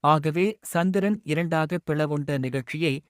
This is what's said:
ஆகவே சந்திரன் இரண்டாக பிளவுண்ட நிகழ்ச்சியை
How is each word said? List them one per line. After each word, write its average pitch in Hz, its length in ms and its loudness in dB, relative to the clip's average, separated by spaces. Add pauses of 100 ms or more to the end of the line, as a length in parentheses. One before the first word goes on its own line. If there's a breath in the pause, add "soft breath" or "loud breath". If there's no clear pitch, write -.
ஆகவே 156 600 2
சந்திரன் 190 640 0
இரண்டாக 160 600 0
பிளவுண்ட 147 520 0
நிகழ்ச்சியை 135 720 -2